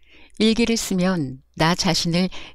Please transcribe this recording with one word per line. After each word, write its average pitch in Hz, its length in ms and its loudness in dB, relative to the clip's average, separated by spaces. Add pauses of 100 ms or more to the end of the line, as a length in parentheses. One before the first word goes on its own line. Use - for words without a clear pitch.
(380)
일기를 226 400 2
쓰면 175 680 -2 (140)
나 160 180 2
자신을 175 540 0 (260)